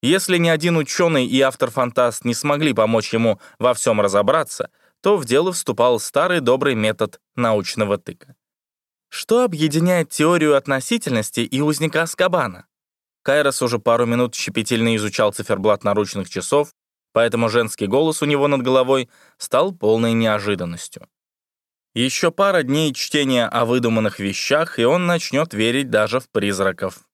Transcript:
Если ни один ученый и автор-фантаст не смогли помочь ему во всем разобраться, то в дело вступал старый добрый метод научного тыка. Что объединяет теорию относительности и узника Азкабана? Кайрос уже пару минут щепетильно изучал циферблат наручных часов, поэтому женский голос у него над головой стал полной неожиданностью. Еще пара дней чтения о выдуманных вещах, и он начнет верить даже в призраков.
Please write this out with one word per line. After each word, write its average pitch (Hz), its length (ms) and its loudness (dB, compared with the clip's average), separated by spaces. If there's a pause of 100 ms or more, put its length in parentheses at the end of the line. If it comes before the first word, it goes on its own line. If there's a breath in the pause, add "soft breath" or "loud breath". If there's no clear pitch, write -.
Если 180 340 0
ни 170 140 2
один 165 260 0
ученый 156 500 0
и 123 140 0
автор-фантаст 123 840 0
не 120 80 0
смогли 147 400 0
помочь 110 400 0
ему 113 260 2 (200 loud breath)
во 123 140 2
всем 110 280 0
разобраться, 101 720 0 (280)
то 202 160 2
в 165 80 -2
дело 143 300 0
вступал 120 480 0
старый 170 400 0
добрый 131 340 2
метод 110 460 -2 (160)
научного 107 600 0
тыка. - 380 -14 (720)
Что - 380 0
объединяет 165 640 0
теорию 156 480 2
относительности 135 840 -2
и 131 220 -2
узника 151 400 0
Азкабана? 165 640 -2 (580)
Кайрос 139 380 2
уже 120 180 -2
пару 117 260 2
минут 120 300 0
щепетильно 117 600 -2
изучал 107 340 -2
циферблат 101 540 -2
наручных 101 440 -2
часов, 143 440 -2 (400)
поэтому 117 340 2
женский 107 400 -2
голос 151 340 0
у 156 40 -2
него 143 240 2
над 139 120 0
головой 131 480 2 (280 soft breath)
стал 120 340 -2
полной 110 400 0
неожиданностью. 104 960 -4 (840)
Еще 131 360 0
пара 190 340 2
дней 143 300 0
чтения 131 540 0
о 120 160 0
выдуманных 113 560 0
вещах, 104 600 -2
и 117 40 2
он 170 220 2
начнет 165 480 -2
верить 120 360 -2
даже 107 300 0
в - 100 -16
призраков. 98 840 -4